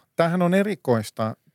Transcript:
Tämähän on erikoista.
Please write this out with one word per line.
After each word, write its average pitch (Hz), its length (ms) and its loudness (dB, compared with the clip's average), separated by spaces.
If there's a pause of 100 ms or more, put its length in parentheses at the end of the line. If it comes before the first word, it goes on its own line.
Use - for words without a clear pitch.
(160)
Tämähän 170 260 0
on 175 120 2
erikoista. 123 800 -2 (180)